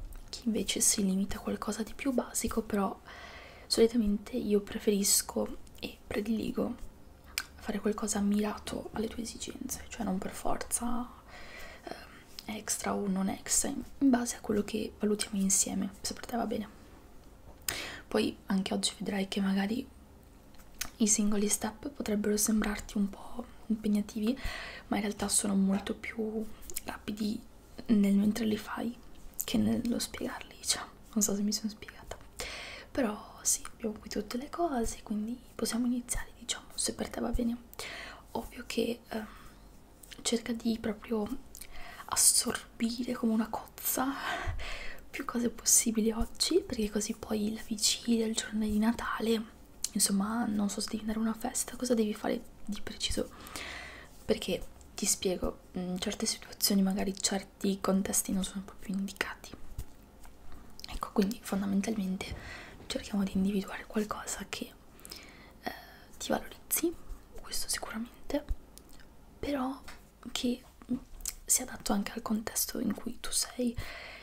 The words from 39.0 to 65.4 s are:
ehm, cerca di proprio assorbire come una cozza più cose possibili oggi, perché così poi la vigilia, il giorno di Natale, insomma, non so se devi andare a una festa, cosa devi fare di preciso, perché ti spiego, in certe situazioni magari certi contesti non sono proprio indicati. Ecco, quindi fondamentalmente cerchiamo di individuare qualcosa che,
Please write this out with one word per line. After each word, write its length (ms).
ehm, 180
cerca 320
di 260
proprio 480
assorbire 1080
come 200
una 160
cozza 640
più 160
cose 240
possibili 640
oggi, 500
perché 280
così 240
poi 400
la 140
vigilia, 580
il 100
giorno 300
di 140
Natale, 640
insomma, 540
non 240
so 120
se 80
devi 120
andare 180
a 20
una 160
festa, 380
cosa 180
devi 200
fare 280
di 160
preciso, 480
perché 400
ti 100
spiego, 540
in 260
certe 260
situazioni 560
magari 380
certi 600
contesti 500
non 120
sono 200
proprio 320
indicati. 560
Ecco, 240
quindi 280
fondamentalmente 1200
cerchiamo 360
di 120
individuare 500
qualcosa 640
che, 220